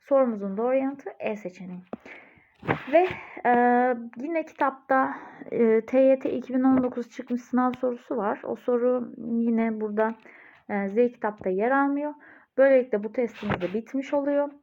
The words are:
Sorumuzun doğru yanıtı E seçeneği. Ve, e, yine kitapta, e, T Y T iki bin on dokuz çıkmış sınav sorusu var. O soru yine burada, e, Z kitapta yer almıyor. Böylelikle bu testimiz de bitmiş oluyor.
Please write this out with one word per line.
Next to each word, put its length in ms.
Sorumuzun 560
doğru 180
yanıtı 440
E 180
seçeneği. 460
Ve, 140
e, 60
yine 280
kitapta, 680
e, 300
T 200
Y 180
T 140
iki 220
bin 80
on 200
dokuz 280
çıkmış 320
sınav 300
sorusu 440
var. 280
O 120
soru 600
yine 640
burada, 340
e, 200
Z 60
kitapta 560
yer 200
almıyor. 440
Böylelikle 460
bu 80
testimiz 480
de 140
bitmiş 400
oluyor. 360